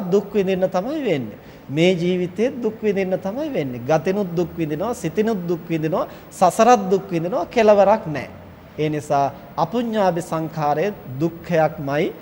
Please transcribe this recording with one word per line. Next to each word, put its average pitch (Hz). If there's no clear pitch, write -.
දුක් 202
විඳින්න 190
තමයි 233
වෙන්නේ. 143
මේ 165
ජීවිතේ 180
දුක් 220
විඳින්න 185
තමයි 233
වෙන්නේ. 139
ගතිනුත් 175
දුක් 170
විඳිනවා, 165
සිතිනුත් 208
දුක් 170
විඳිනවා, 165
සසරත් 220
දුක් 185
විඳිනවා, 180
කෙලවරක් 214
නැහැ. 131
ඒ 151
නිසා 143
අපුඤ්ඤාභි 185
සංඛාරය 160
දුක්ඛයක්මයි. 156